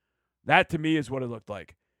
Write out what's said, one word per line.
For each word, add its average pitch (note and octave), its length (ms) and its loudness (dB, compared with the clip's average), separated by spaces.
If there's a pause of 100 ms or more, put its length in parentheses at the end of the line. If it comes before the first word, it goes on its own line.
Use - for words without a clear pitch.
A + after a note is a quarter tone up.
(440)
That, E3+ 260 4
to E3+ 80 -2
me, D#3 180 2
is C3 140 -2
what C3 120 -4
it B2+ 60 -6
looked A2+ 200 -12
like. G2 280 -12 (240)